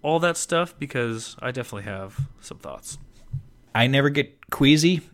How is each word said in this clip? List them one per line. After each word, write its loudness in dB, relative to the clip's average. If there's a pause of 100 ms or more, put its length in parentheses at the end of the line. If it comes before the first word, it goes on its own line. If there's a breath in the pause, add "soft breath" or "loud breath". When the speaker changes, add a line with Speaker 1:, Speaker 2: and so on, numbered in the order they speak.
Speaker 1:
all 2
that 2
stuff? -2
Because -6
I -6
definitely -8
have -10 (220)
some -16
thoughts. -14 (760)
Speaker 2:
I 6
never 4
get -2
queasy 4 (120)